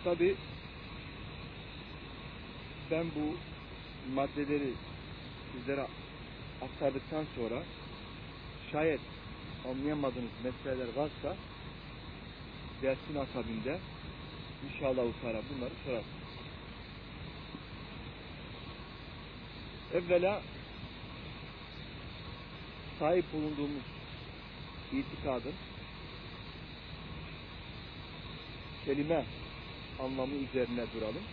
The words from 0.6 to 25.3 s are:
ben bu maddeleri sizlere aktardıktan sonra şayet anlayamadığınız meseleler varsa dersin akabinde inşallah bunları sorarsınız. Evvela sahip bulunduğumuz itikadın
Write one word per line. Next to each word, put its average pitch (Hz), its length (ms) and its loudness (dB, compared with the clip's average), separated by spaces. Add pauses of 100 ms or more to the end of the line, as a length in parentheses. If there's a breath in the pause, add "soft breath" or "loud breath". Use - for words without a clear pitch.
ben 160 140 6 (100)
bu 151 220 2 (760)
maddeleri 139 600 6 (800)
sizlere 135 340 2 (760)
aktardıktan 139 640 4 (100)
sonra 120 280 2 (1080)
şayet 151 280 8 (680)
anlayamadığınız 131 640 4 (120)
meseleler 127 520 2
varsa 151 420 2 (1400)
dersin 131 340 4
akabinde 127 640 2 (880)
inşallah 131 360 4
bunları 120 680 0 (120)
sorarsınız. 123 200 2 (4000)
Evvela 180 480 8 (2500)
sahip 165 340 8
bulunduğumuz 147 500 2 (1120)
itikadın 135 600 2 (3250)